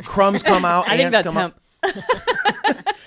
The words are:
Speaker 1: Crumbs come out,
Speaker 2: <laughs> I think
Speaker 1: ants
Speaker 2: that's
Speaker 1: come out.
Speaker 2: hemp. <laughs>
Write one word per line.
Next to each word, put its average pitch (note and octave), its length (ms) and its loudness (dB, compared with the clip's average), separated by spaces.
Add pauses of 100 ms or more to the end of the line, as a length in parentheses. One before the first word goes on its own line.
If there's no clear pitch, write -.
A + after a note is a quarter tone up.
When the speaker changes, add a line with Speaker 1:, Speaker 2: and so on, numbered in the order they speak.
Speaker 1:
Crumbs G3 380 2
come F#3 240 4
out, F3 180 2
Speaker 2:
<laughs> - 20 -4
I G#3+ 120 0
think C4+ 80 2
Speaker 1:
ants A#3 120 2
Speaker 2:
that's F#3 80 2
Speaker 1:
come D#3+ 120 -4
out. F3 160 -4 (280)
Speaker 2:
hemp. - 1080 -2
<laughs> - 40 -6 (100)